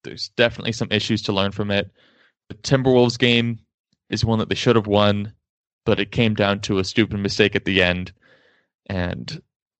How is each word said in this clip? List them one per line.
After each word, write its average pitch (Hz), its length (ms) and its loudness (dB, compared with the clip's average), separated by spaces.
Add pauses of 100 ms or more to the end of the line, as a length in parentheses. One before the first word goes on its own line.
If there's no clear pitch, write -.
there's - 280 -14
definitely 117 420 0
some 110 180 -6
issues 107 320 0
to 110 100 -2
learn 98 200 0
from 104 180 -4
it. 98 220 -2 (560)
The - 80 -16
Timberwolves 127 640 2
game 117 420 2 (500)
is 110 140 -4
one 113 160 2
that - 80 -2
they 95 80 -2
should 120 200 2
have 104 120 -2
won, 104 440 2 (540)
but 101 140 2
it 101 100 -6
came 113 240 2
down 101 280 0
to 101 160 -2
a 95 60 0
stupid 104 360 -2
mistake 101 340 2
at - 100 -4
the 92 180 2
end. 90 300 -2 (760)
And, 87 540 -6 (400)